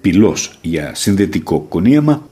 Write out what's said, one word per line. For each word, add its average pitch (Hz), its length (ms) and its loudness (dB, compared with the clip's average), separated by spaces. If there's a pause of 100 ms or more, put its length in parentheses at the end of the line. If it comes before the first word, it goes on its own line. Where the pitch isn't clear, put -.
πυλός 98 600 0
για 78 340 -6
συνδετικό 90 640 -2
κονίαμα 143 720 0